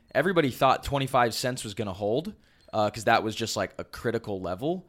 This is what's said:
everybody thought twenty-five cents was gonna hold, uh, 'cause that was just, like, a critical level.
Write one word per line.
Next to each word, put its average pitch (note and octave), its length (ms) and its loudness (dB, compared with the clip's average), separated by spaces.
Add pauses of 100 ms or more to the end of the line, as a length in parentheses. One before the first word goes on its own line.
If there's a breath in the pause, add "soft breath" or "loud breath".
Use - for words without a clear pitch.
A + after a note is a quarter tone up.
(140 soft breath)
everybody D#3+ 360 2
thought C3 320 2
twenty-five B2+ 520 2
cents B2+ 280 -4
was G#2 120 -8
gonna G#2 180 -4
hold, A2+ 420 -2 (380 soft breath)
uh, G#2+ 180 4
'cause G#2+ 140 -8
that A2+ 180 6
was G#2+ 140 -4
just, A2 200 -4
like, F#2+ 220 -2
a F#2 60 -8
critical A2 560 -4
level. A#2+ 480 -4